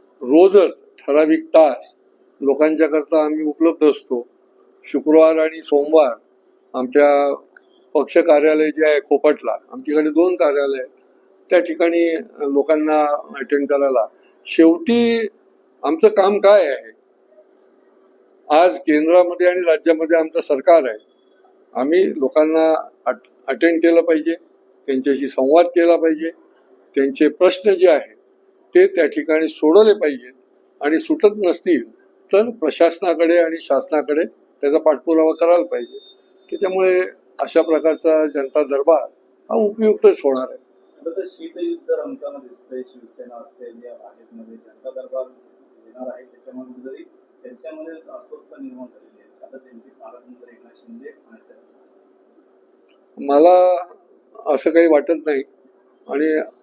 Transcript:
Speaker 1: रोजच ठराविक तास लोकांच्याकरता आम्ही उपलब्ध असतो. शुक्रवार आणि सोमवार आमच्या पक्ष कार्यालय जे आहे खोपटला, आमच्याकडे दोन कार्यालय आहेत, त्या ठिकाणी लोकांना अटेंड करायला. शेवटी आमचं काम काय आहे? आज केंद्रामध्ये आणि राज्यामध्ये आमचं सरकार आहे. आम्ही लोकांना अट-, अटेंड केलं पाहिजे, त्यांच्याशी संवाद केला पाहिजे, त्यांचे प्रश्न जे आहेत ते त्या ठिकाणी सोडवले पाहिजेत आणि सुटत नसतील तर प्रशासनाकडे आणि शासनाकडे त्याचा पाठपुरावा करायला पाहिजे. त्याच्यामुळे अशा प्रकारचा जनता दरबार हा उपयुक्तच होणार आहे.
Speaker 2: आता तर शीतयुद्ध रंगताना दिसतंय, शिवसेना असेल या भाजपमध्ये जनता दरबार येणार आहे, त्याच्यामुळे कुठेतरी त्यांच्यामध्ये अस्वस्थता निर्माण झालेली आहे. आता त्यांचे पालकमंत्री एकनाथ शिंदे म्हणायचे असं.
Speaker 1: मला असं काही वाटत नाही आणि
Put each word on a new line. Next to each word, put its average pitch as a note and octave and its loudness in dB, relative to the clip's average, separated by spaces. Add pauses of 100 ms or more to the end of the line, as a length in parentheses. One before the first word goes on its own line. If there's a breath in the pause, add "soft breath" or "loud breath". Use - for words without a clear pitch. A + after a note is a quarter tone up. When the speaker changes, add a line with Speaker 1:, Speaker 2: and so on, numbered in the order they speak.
(200)
Speaker 1:
रोजच F3 2 (140)
ठराविक D#3 0
तास D#3 2 (440)
लोकांच्याकरता D3+ 0
आम्ही D#3 -6
उपलब्ध D#3 0
असतो. B2 -6 (560)
शुक्रवार D#3 2
आणि D#3+ -4
सोमवार D3 0 (640)
आमच्या C#3+ 0 (600)
पक्ष D3+ 0
कार्यालय D#3 2
जे D3+ 0
आहे D3 2
खोपटला, C#3 -2 (160)
आमच्याकडे D3+ -4
दोन E3+ 0
कार्यालय C#3+ -2
आहेत, B2+ -12 (600)
त्या F3+ 4
ठिकाणी E3+ -2 (260)
लोकांना D3+ 0 (340)
अटेंड C#3 -4
करायला. C3+ 0 (380 soft breath)
शेवटी A3+ 0 (540)
आमचं D#3+ 2
काम G3 0
काय G3+ 4
आहे? A#2 -6 (1700)
आज F3 2
केंद्रामध्ये F3 0
आणि F3+ -2
राज्यामध्ये E3 0
आमचं D#3+ -4
सरकार D3 2
आहे. A2 -8 (760)
आम्ही D3+ 0
लोकांना D#3 -2 (180)
अट-, B2+ -8 (200)
अटेंड E3 0
केलं E3 2
पाहिजे, E3 0 (520)
त्यांच्याशी C3+ -4
संवाद C#3+ 2
केला E3+ 2
पाहिजे, D#3+ -2 (640)
त्यांचे C#3 0
प्रश्न F3+ 0
जे F3+ 4
आहेत C3+ -2 (580)
ते F#3 6
त्या F3 0
ठिकाणी D#3 -2
सोडवले G3 4
पाहिजेत C3 -6 (480)
आणि D3+ -2
सुटत D#3+ 0
नसतील E3+ -2 (300)
तर A3 0
प्रशासनाकडे E3+ 0
आणि E3 0
शासनाकडे D3 -4 (360)
त्याचा C#3+ 0
पाठपुरावा D#3+ 0
करायला E3 0
पाहिजे. B2 -10 (520)
त्याच्यामुळे F#3 0 (400)
अशा D#3+ 0
प्रकारचा D#3 0
जनता C#3 -4
दरबार C#3+ 0 (480)
हा A3+ -2
उपयुक्तच G#3+ 2
होणार C3 -2
आहे. - -20 (320)
Speaker 2:
आता E3 -12
तर F#3+ -8
शीतयुद्ध E3 -10
रंगताना C#3+ -8
दिसतंय, B2+ -18
शिवसेना A#2+ -20
असेल A#2 -20 (100)
या A#2+ -20
भाजपमध्ये A2+ -20
जनता - -20
दरबार C3 -12 (640)
येणार B2+ -16
आहे, B2+ -20
त्याच्यामुळे B2+ -20
कुठेतरी B2 -20 (400)
त्यांच्यामध्ये D#3+ -18
अस्वस्थता - -20
निर्माण C3 -18
झालेली - -20
आहे. - -20
आता - -20
त्यांचे B2+ -20
पालकमंत्री B2 -20
एकनाथ - -20
शिंदे A#2 -20
म्हणायचे - -20
असं. - -20 (1500)
Speaker 1:
मला F3 4 (720)
असं D3 -4
काही E3 4
वाटत D3+ 0
नाही C#3 -4 (640)
आणि D#3 -2 (220)